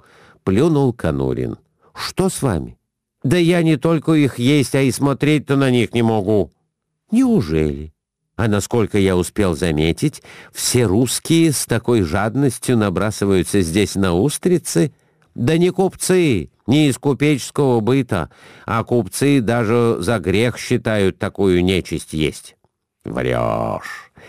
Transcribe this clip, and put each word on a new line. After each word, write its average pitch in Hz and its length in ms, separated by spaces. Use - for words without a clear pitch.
плюнул 139 460
Конурин. 65 640
"Что - 360
с - 120
вами?" 78 360
"Да 143 140
я 175 280
не 160 120
только 165 380
их 143 260
есть, 139 360
а 135 60
и 131 100
смотреть-то 139 640
на 135 120
них 123 240
не 117 100
могу". 107 500
"Неужели? 78 840
А 113 100
насколько 104 500
я 95 200
успел 90 380
заметить, 82 680
все - 320
русские 135 640
с - 140
такой 117 380
жадностью 113 760
набрасываются 98 800
здесь 90 360
на 95 180
устрицы. 160 800
Да 156 220
не 180 140
купцы, 175 800
не 151 220
из 127 100
купеческого 135 840
быта, 113 480
а 113 200
купцы 123 560
даже 117 580
за 110 200
грех 104 380
считают 107 640
такую 95 420
нечисть 87 520
есть". 76 420
"Врёшь. 60 1080